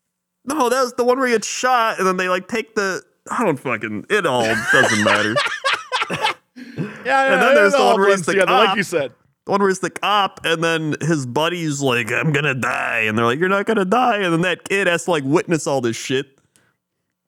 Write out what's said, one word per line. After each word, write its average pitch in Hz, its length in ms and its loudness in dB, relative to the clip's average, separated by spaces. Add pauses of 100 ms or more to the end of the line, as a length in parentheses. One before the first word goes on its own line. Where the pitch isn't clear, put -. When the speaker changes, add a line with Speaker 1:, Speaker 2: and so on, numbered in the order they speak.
(480)
Speaker 1:
No, 269 220 0
that 254 120 0
was 247 120 -2
the 254 100 -2
one 247 140 2
where 262 100 0
he 240 60 0
gets 220 140 0
shot, 226 500 0
and 190 100 0
then 185 100 0
they, 185 120 -2
like, 185 180 -2
take 220 280 -6
the, 190 260 -4 (300)
I 151 120 -4
don't 156 140 0
fucking, 110 520 -6
it 196 160 0
all 127 180 2 (280)
doesn't 104 320 4
matter. 104 320 2 (760)
Speaker 2:
<laughs> - 260 -4 (220)
Yeah, - 280 -10
Speaker 1:
And - 200 -12
Speaker 2:
yeah, 269 240 2 (100)
Speaker 1:
then 247 120 4
Speaker 2:
it 277 40 6
Speaker 1:
there's 294 180 6
the 269 60 6
Speaker 2:
all 247 120 6
Speaker 1:
one 220 100 4
where 196 80 4
he's 196 140 6
Speaker 2:
blends - 20 -10
Speaker 1:
the 175 80 -2
Speaker 2:
together, 185 200 2
like 202 160 4
Speaker 1:
cop. 196 80 0
Speaker 2:
you 202 60 0
said. 147 300 -4 (320)
Speaker 1:
The - 60 -4
one 196 100 2
where 196 80 4
he's 185 100 -2
the 170 120 -4
cop, 196 520 -2
and 165 200 0
then 160 380 0
his 151 260 0
buddy's 151 540 -2
like, 120 300 0
"I'm 120 220 0
gonna 147 220 0
die," 127 460 -4
and 110 160 0
they're 117 80 2
like, 120 120 2
"You're 185 120 0
not 202 180 0
gonna 220 180 0
die," 226 320 0
and 185 160 0
then 165 80 2
that 175 260 -2
kid 196 200 0
has 170 180 0
to, 185 60 0
like, 151 120 0
witness 151 440 0
all 139 140 0
this 117 140 -2
shit. - 440 -6 (880)